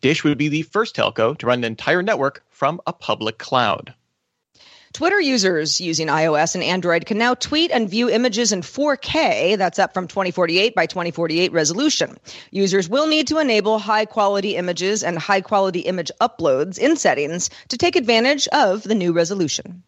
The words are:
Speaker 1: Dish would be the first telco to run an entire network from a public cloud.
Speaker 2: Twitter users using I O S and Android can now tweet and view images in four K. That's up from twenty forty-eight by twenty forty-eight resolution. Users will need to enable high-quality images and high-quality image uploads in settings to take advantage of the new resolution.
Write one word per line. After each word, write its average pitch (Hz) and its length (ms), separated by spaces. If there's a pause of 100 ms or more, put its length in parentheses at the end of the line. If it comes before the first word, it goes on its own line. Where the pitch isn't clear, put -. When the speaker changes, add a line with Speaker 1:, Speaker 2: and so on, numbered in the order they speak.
Speaker 1:
Dish 156 240
would 147 120
be 147 120
the 151 140
first 220 300
telco 113 440
to - 80
run 123 140
an 120 40
entire 143 400
network 165 460
from 143 360
a - 60
public 110 460
cloud. - 560 (960)
Speaker 2:
Twitter 381 300
users 190 580
using 160 300
I 156 160
O 160 80
S 156 200
and 185 80
Android 170 440
can 208 120
now 240 180
tweet 311 360
and 233 180
view 233 200
images 226 420
in 185 120
four 285 340
K. 185 580
That's 185 240
up 185 140
from 180 160
twenty 185 220
forty-eight 185 440
by 165 120
twenty 175 240
forty-eight 165 420
resolution. 170 640 (340)
Users 190 380
will 285 180
need 311 200
to 311 100
enable 220 420
high-quality 208 760
images 180 460
and 170 140
high-quality 190 640
image 175 400
uploads 160 580
in 285 200
settings 147 520 (200)
to 254 80
take 349 180
advantage 247 540
of 214 340
the 196 100
new 180 200
resolution. 175 760